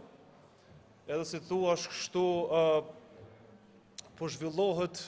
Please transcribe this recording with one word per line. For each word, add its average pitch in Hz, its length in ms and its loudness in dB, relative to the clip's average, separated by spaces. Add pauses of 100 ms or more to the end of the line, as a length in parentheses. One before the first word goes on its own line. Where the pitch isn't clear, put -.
(1080)
edhe 156 180 -2
si 165 220 -8
thua 185 260 4
është 170 200 -4
kështu, - 320 0 (320)
ë, 165 40 6 (1600)
po 165 120 -6
zhvillohet 165 760 -2